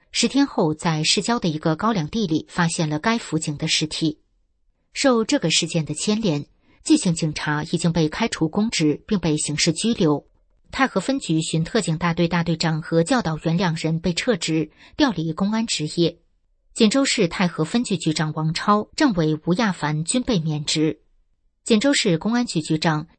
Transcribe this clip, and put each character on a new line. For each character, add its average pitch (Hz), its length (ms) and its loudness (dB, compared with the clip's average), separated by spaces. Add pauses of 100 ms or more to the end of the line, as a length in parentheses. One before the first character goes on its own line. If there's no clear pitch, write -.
(120)
十 - 160 2
天 277 180 4
后 170 260 0
在 156 320 -2
市 - 160 2
郊 233 180 -2
的 208 120 -2
一 151 80 -4
个 156 180 0
高 220 160 0
粱 151 160 -2
地 220 180 -2
里 156 220 -2
发 170 200 0
现 165 200 -2
了 151 100 -2
该 226 200 0
辅 - 200 -4
警 147 200 -6
的 160 100 -4
尸 - 180 0
体。 156 340 -4 (720)
受 240 320 2
这 285 140 2
个 160 140 0
事 - 160 0
件 160 160 -2
的 - 100 -6
牵 214 260 -2
连， 151 260 -2 (360)
季 311 140 4
姓 170 180 2
警 160 180 -2
察 147 300 -4
已 165 160 -2
经 170 140 2
被 160 160 2
开 226 180 -2
除 160 220 0
公 208 220 0
职 151 360 0
并 208 140 0
被 156 160 0
刑 151 200 -4
事 160 160 0
拘 226 220 0
留。 151 320 0 (460)
太 262 160 0
和 196 120 -2
分 269 200 -2
局 160 200 0
巡 160 220 -2
特 214 180 -2
警 165 160 -2
大 170 160 0
队 170 140 2
大 170 160 0
队 165 140 0
长 160 260 -2
和 165 220 2
教 247 180 2
导 156 160 -2
员 165 180 0
两 175 200 0
人 160 240 -2
被 180 120 -2
撤 226 220 0
职， 160 380 -2 (240)
调 277 160 4
离 160 200 -4
公 196 200 -2
安 226 120 0
职 151 300 -4
业。 170 240 0 (560)
锦 220 160 4
州 277 140 4
市 208 240 2
太 - 180 0
和 160 180 0
分 240 200 -2
局 196 120 -2
局 160 160 -2
长 156 200 -2
王 156 200 -2
超、 208 440 0
政 285 160 4
委 165 340 0
吴 175 80 2
亚 214 160 0
凡 151 320 -2
均 247 220 -2
被 208 160 0
免 151 240 -4
职。 156 360 0 (640)
锦 220 160 4
州 277 160 4
市 175 240 2
公 214 160 -2
安 240 100 0
局 170 160 -4
局 156 160 -2
长 156 300 0 (120)